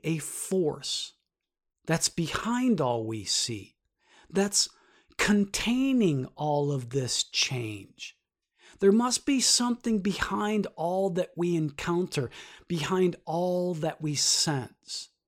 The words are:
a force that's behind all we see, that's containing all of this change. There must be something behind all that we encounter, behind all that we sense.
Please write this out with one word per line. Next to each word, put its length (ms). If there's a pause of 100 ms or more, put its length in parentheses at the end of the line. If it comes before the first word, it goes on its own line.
a 140
force 960 (720)
that's 240
behind 720
all 240
we 180
see, 520 (540)
that's 380 (500)
containing 1080 (100)
all 360
of 180
this 340
change. 960 (600)
There 120
must 340
be 140
something 600
behind 680 (100)
all 360
that 240
we 200
encounter, 760 (360)
behind 480 (100)
all 500
that 260
we 140
sense. 920 (180)